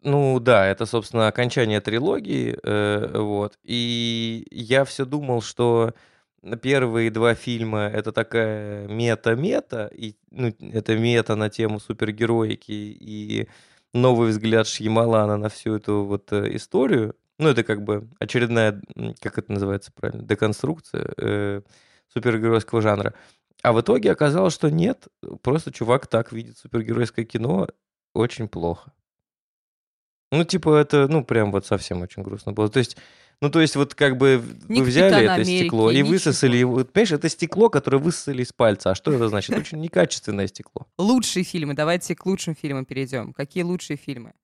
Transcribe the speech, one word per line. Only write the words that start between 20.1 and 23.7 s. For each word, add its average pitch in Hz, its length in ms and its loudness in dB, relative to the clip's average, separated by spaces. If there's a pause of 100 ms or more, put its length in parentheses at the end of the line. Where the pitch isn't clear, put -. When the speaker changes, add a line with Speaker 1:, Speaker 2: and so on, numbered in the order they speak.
Speaker 1:
деконструкция, - 920 -2
э, 101 440 -4 (520)
супергеройского 113 680 0
жанра. 104 320 0 (480)
А 120 120 4